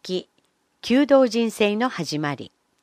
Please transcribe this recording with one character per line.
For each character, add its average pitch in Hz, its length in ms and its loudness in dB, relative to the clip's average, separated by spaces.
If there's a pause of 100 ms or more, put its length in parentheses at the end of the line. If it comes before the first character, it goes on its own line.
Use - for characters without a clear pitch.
き、 - 280 -8 (520)
弓 262 260 2
道 269 200 6
人 226 240 -2
生 208 260 0
の 240 100 -2
始 151 320 -6
ま 143 160 -4
り。 - 160 -16 (320)